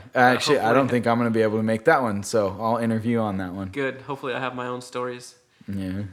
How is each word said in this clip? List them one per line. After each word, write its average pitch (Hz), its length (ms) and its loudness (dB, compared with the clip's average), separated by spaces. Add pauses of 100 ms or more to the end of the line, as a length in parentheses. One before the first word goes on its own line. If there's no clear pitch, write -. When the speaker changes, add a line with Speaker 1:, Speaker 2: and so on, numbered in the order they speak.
(140)
Speaker 1:
uh, 117 40 -2
Speaker 2:
Actually, 127 400 6
I 92 40 -4
Speaker 1:
hopefully 113 180 4
Speaker 2:
don't 135 80 2
think 120 180 0
I'm 117 120 2
gonna 117 120 2
be 110 120 2
able 110 160 2
to 110 40 0
make 110 220 0
that 160 160 6
one, 104 220 -2
so 98 360 0
I'll 113 200 0
interview 113 400 0
on 107 180 0
that 92 160 -6
one. 95 160 -8
Speaker 1:
Good. 131 320 -6
Hopefully 135 320 -8
I 123 80 -6
have 127 140 -6
my 123 140 -8
own 123 120 -6
stories. 123 540 -10 (380)
Speaker 2:
Yeah. 95 300 -6 (100)